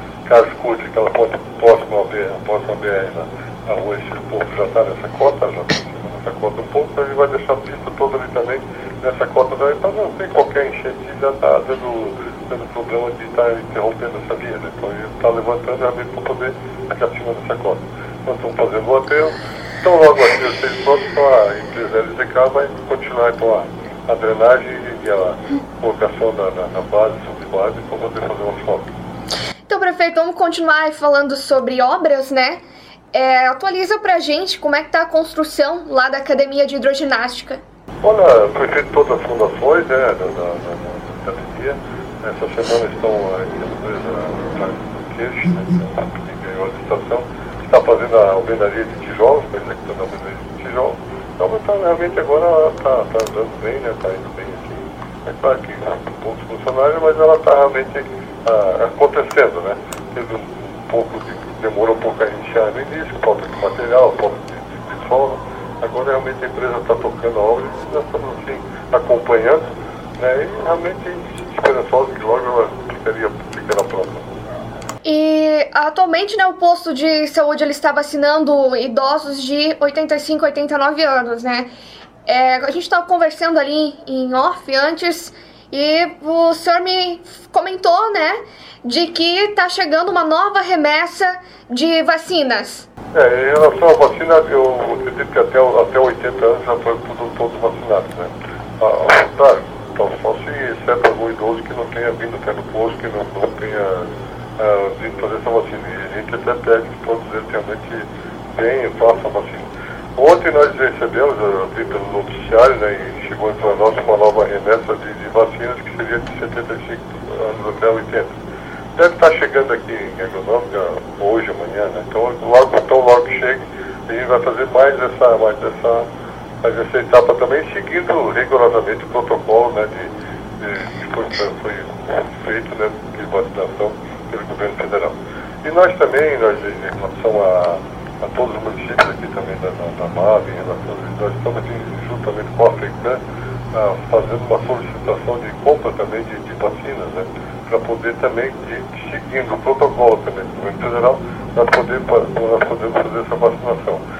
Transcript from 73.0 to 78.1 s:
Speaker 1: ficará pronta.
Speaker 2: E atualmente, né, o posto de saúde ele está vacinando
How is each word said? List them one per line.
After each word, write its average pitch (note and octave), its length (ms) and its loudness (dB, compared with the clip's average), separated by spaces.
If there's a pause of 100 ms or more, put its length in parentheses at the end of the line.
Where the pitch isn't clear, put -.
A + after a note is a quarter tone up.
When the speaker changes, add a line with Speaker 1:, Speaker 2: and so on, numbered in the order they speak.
Speaker 1:
ficará - 320 -2
pronta. A#2 260 -4 (960)
Speaker 2:
E D#4 680 2
atualmente, F4 640 2
né, F#4+ 100 4
o F4+ 60 0
posto F4 400 2
de D4+ 340 2
saúde D4 360 2
ele D4 80 2
está D4 200 2
vacinando C#4+ 840 2